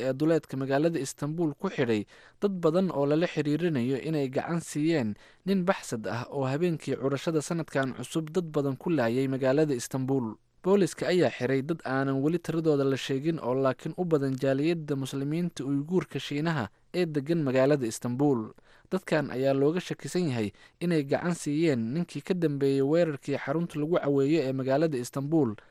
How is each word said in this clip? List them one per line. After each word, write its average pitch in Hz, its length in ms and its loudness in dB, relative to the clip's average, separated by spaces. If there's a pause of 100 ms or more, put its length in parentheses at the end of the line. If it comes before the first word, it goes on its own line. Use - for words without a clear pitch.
ee 131 80 0
duleedka 151 440 0
magaalada 139 440 0
Istanbul 151 560 -4
ku 190 140 -4
xidhay 113 340 0 (380)
dad 196 180 2
badan 170 320 2
oo 143 140 0
lala 151 200 2
xiriirinayo 147 800 0
inay 147 240 -2
gacan 147 320 -4
siiyeen 147 540 -2 (320)
nin 190 180 0
baxsad 131 480 -4
ah 117 160 -6
oo 139 160 -4
habeenkii 143 560 -2
curashada 139 400 -2
sanadkan 147 560 -2
cusub 160 340 -6
dad 170 220 -4
badan 139 240 0
ku - 140 -4
laayay 131 380 2
magaalada 135 460 2
Istanbul. 127 640 -2 (260)
Booliska 180 460 2
ayaa 165 240 4
xiray 131 300 0
dad 156 260 -4
aanan 135 320 0
weli 160 180 0
tiradooda 160 460 2
la 135 120 2
sheegin 139 440 -2
oo 120 140 0
laakiin 135 420 0
u 180 80 -2
badan 139 320 2
jaaliyadda 143 600 0
muslimiinta 139 680 -4
Uyguurka 147 560 -2
Shiinaha 147 480 -2 (260)
ee 175 120 0
degan 151 360 -2
magaalada 131 440 4
Istanbul. 123 680 0 (380)
Dadkan 156 400 -2
ayaa 135 240 2
looga 147 260 2
shakisan - 480 -2
yahay 117 220 0 (300)
inay 165 260 2
gacan 147 280 0
siiyeen 143 600 0
ninkii 165 320 -4
ka 190 80 0
dambeeyay 139 480 2
weerarkii 143 560 2
xarunta 156 400 -4
lagu 156 180 0
caweeyo 143 460 2
ee 131 100 0
magaalada 135 460 0
Istanbul 139 560 0 (160)